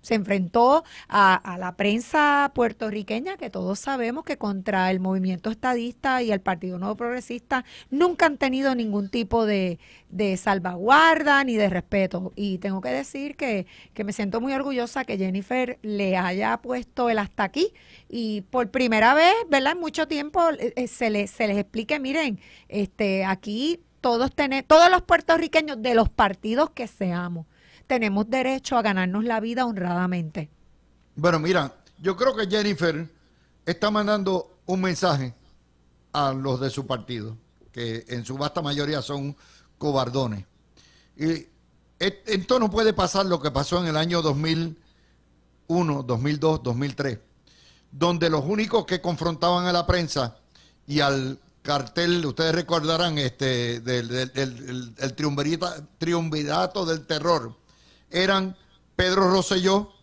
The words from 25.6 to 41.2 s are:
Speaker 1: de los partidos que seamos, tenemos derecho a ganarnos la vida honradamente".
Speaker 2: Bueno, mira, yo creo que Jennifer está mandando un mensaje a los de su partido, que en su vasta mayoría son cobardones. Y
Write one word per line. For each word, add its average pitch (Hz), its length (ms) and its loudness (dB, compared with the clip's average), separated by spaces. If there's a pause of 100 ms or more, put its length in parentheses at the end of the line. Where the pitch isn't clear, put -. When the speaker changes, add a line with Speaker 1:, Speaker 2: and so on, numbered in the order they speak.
Speaker 1:
de 240 140 2
los 226 140 4
partidos 226 640 0
que 240 160 -8
seamos, 175 580 -6 (400)
tenemos 214 440 0
derecho 262 480 0
a 208 40 4
ganarnos 190 440 0
la 226 160 0
vida 240 240 -2
honradamente". 180 840 -4 (680)
Speaker 2:
Bueno, 165 220 2
mira, 156 380 0 (240)
yo 185 160 -2
creo 254 180 2
que 214 140 -4
Jennifer 175 600 0 (560)
está 208 260 0
mandando 202 760 0
un 185 160 0
mensaje 151 520 0 (800)
a 143 180 0
los 131 300 -2
de 135 80 -2
su 135 180 -6
partido, 113 500 -8 (360)
que 117 340 -8
en 120 160 -8
su 127 140 -8
vasta 147 240 -4
mayoría 147 400 -2
son 143 340 -8 (420)
cobardones. 127 680 -2 (720)
Y 151 80 -4 (720)